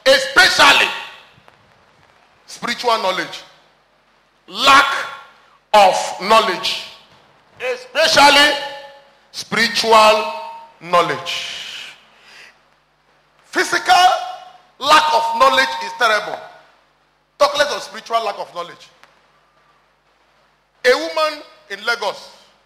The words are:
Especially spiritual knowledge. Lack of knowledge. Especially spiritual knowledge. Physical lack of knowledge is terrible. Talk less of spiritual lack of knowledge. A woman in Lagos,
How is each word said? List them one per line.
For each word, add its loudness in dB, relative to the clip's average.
Especially 4
spiritual -4
knowledge. -6
Lack 2
of 6
knowledge. 0
Especially 2
spiritual 2
knowledge. -6
Physical 2
lack 2
of -2
knowledge 2
is -12
terrible. -2
Talk 0
less -2
of -10
spiritual -8
lack -6
of -14
knowledge. -14
A 6
woman -4
in -14
Lagos, -6